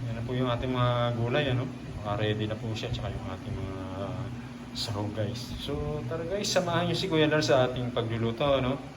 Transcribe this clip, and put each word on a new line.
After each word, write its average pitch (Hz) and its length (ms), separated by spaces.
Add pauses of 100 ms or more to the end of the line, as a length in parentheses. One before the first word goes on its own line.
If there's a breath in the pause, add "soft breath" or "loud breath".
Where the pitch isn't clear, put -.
Yan 113 80
na 117 80
po 123 80
yung 127 160
ating 120 240
mga 120 480
gulay, 131 320
ano. - 160 (320)
Naka-ready 104 480
na 110 80
po 110 160
siya, 113 160
tsaka 104 240
yung - 160
ating 95 320
mga 95 480 (640)
sahog, 104 400
guys. 110 480
So, 147 480
tara, 165 160
guys, 196 240
samahan 175 400
niyo 165 80
si 185 160
Kuya 156 160
Lars 151 240
sa 127 160
ating 123 240
pagluluto, 113 560
ano. 135 320 (160)